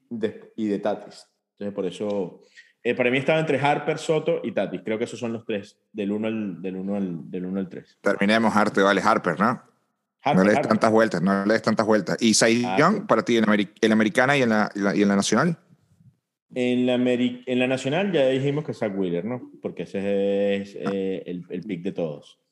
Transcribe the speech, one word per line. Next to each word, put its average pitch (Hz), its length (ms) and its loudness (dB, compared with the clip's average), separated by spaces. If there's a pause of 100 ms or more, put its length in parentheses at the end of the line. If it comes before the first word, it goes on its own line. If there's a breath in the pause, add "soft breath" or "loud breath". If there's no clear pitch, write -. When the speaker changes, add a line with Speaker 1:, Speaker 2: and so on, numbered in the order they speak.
Speaker 1:
de, 110 480 -6
y 110 120 -4
de 101 100 0
Tatis. - 480 -8 (320)
Entonces, 101 160 -10
por 95 120 -4
eso, 98 540 -6 (420 soft breath)
eh, 120 120 -2
para 123 160 0
mí 131 80 0
estaba 160 220 0
entre 151 180 0
Harper, 147 400 0
Soto 160 460 -2
y 113 80 -6
Tatis. 92 320 -4
Creo 110 140 -4
que 120 60 -2
esos 120 140 -10
son 113 140 -6
los 113 120 -8
tres, 101 320 -8 (160)
del 101 200 -4
uno 107 160 -2
al, 104 340 -6
del 95 140 -8
uno 98 200 -6
al, 90 340 -6
del 92 160 -6
uno 95 120 -4
al 92 100 -4
tres. - 320 -18
Speaker 2:
Terminemos, 101 540 2
Arte, 104 280 2
vale, 98 220 4
Harper, 98 360 2
¿no? 113 220 0 (600)
Speaker 1:
Harper, 127 140 2
Speaker 2:
No 92 80 6
le 104 60 4
des - 80 4
Speaker 1:
Harper. 139 120 0
Speaker 2:
tantas 110 220 4
vueltas, 110 300 4
no 98 240 2
le 107 80 4
des 110 80 0
tantas 110 240 0
vueltas. 101 340 2
¿Y 110 140 4
Cy 120 300 2
Speaker 1:
Ah, 95 140 -2
Speaker 2:
Young 175 180 4
Speaker 1:
sí. 208 120 -6
Speaker 2:
para 113 160 4
ti 123 120 2
en 110 80 4
Ameri-, 104 260 2 (100)
en 110 100 4
la 110 40 4
Americana 120 420 4
y 135 60 4
en 120 80 2
la, 107 240 2
y 101 60 -8
la, 98 160 0
y 101 60 4
en 101 60 4
la 98 80 4
Nacional? 127 420 0 (960)
Speaker 1:
En 123 320 0
la 123 100 2
Ameri-, 123 500 0
en 127 120 0
la 127 80 2
Nacional 143 460 -2
ya 139 160 4
dijimos 139 360 -2
que 127 80 -8
Zach 110 240 -4
Wheeler, 87 280 -2
¿no? 123 260 -8 (100)
Porque 90 220 -8
ese 101 760 0
es, 101 200 -8
Speaker 3:
Ah. 98 160 -6
Speaker 1:
eh, 95 340 -4
el, 90 240 -10
el 87 140 -8
pick 92 180 -8
de 92 100 -6
todos. 76 460 -8 (140)